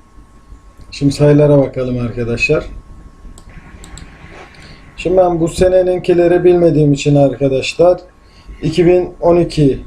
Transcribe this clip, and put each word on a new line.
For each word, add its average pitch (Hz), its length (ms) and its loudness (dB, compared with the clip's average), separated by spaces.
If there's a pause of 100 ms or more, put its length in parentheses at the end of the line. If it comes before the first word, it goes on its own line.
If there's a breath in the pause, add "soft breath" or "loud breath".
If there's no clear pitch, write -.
(920)
Şimdi 143 220 -2
sayılara 147 460 4
bakalım 127 400 -4
arkadaşlar. 117 680 -4 (2250 loud breath)
Şimdi 175 200 -2
ben 175 240 2
bu 165 80 -2
seneninkileri 180 960 0
bilmediğim 165 480 2
için 143 220 0
arkadaşlar, 143 840 0 (640 soft breath)
iki 165 240 0
bin 180 240 2 (100)
on 170 160 2
iki 156 500 0